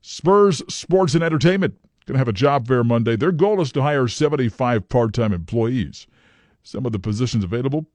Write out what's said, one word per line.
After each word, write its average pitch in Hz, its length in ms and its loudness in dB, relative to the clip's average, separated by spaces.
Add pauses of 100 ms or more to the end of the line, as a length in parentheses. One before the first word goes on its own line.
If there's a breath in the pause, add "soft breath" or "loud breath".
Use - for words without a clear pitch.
Spurs 196 600 2 (100)
Sports 180 400 0
and 165 100 2
Entertainment 160 520 2 (300)
gonna 131 140 -2
have 120 100 0
a 107 40 -2
job 135 320 2
fair 123 200 2
Monday. 117 320 0
Their 160 160 0
goal 190 260 0
is 147 140 -4
to 139 80 -2
hire 139 260 0
seventy-five 123 800 -2
part-time 113 460 0
employees. 110 760 -4 (560 soft breath)
Some - 220 -8
of 113 80 -4
the 104 60 -4
positions 110 440 -2
available 131 520 -4